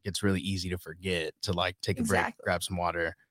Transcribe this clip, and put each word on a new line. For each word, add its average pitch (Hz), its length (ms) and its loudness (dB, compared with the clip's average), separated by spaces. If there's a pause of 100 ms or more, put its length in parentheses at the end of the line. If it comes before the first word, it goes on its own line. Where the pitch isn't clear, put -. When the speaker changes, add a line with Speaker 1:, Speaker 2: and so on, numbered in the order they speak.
Speaker 1:
gets 95 180 -4
really 98 180 4
easy 92 300 -2
to 90 80 -2
forget 85 640 -4
to, 101 100 0
like, 90 280 0
take 98 180 -2
a - 60 0
break, 92 160 4
Speaker 2:
Exactly. - 240 -4
Speaker 1:
grab 87 180 0
some 92 140 -4
water. 85 400 0 (140)